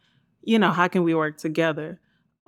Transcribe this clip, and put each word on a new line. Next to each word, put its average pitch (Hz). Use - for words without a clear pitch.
you 226
know, 180
how 175
can 180
we 165
work 151
together? 160